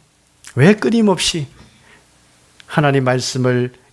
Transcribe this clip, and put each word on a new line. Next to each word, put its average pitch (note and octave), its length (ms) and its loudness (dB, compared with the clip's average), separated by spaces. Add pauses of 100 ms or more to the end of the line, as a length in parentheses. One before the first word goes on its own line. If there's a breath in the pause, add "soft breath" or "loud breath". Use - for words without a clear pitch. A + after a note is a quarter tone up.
(560)
왜 D3+ 180 6
끊임없이 G#3 720 -2 (1160 soft breath)
하나님 C#3 380 0
말씀을 B2+ 720 -2 (200 soft breath)